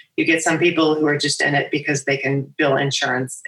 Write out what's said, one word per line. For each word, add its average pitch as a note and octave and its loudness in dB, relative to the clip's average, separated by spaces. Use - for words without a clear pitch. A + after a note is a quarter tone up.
You D#3 0
get E3 2
some E3 2
people D#3+ 4
who D3+ 2
are D3 2
just D3 -2
in C#3+ 0
it C#3 -2
because D3 -2
they C3+ 0
can C#3 -2
bill C#3+ 2
insurance C3 -2